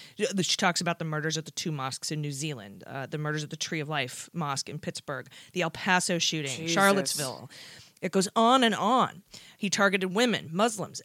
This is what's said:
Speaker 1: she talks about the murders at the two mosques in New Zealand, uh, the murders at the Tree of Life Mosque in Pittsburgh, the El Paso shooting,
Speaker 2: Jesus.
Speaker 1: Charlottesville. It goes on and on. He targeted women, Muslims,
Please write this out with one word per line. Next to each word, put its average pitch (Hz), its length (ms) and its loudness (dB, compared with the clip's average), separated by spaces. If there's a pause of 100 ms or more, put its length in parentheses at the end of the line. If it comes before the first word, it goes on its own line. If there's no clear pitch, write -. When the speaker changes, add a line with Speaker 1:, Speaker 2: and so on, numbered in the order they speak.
(160)
Speaker 1:
she 196 400 0
talks 180 240 2
about 175 200 -2
the 165 40 -6
murders 156 320 -2
at 156 100 -6
the - 40 -16
two - 220 -6
mosques 135 400 -6
in 151 80 -4
New 147 100 -4
Zealand, 123 560 -8
uh, 131 200 -8
the 156 120 -6
murders 151 240 -2
at 147 80 -8
the 156 60 -10
Tree 156 240 -4
of 143 80 -6
Life 139 440 -4
Mosque 143 360 -4
in 156 100 -8
Pittsburgh, 151 480 -8 (280)
the 180 80 0
El 165 80 0
Paso 180 480 2
shooting, 147 380 -2
Speaker 2:
Jesus. 165 180 -4
Speaker 1:
Charlottesville. 180 760 2 (520)
It 180 100 -4
goes 190 240 2
on 240 260 6
and 220 120 4
on. 196 480 2 (340)
He 196 140 -2
targeted 185 440 2
women, 208 380 2
Muslims, 190 520 0